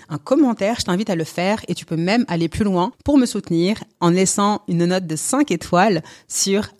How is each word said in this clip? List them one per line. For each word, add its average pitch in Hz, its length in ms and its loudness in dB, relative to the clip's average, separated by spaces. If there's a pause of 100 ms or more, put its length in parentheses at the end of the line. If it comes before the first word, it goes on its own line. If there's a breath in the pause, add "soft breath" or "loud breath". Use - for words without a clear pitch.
un 147 80 -6
commentaire, 240 640 2
je - 60 -8
t'invite 196 260 -2
à 180 40 0
le 160 100 -2
faire 196 420 -2
et 180 80 -4
tu - 100 -10
peux 165 100 -6
même 190 320 2
aller 170 220 -2
plus - 140 -2
loin 190 280 0 (140)
pour 285 140 4
me 247 80 4
soutenir 190 560 -2 (160)
en 170 100 4
laissant 196 580 2
une 170 180 0
note 185 200 0
de 156 100 -6
cinq 277 360 0
étoiles 175 500 2 (260 loud breath)
sur 196 400 -2 (120)